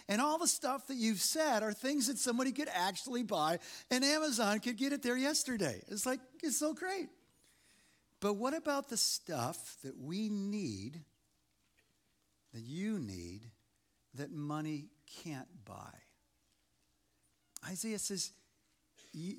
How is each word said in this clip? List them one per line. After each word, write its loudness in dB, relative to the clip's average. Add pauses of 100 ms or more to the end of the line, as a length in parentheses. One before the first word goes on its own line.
And 2
all 4
the 0
stuff 0
that -4
you've 2
said 4
are 2
things 2
that 0
somebody 2
could -2
actually 0
buy, 4 (320)
and 6
Amazon 4
could 0
get 2
it 0
there 2
yesterday. 2
It's -4
like, 0 (240)
it's 2
so 2
great. -4 (1120)
But 2
what 0
about 0
the -4
stuff 0
that -10
we -2
need, -4 (1500)
that -10
you -2
need, -8 (640)
that -8
money -6 (340)
can't -10
buy? -14 (1600)
Isaiah -2
says, -2 (840)
"Y-, -6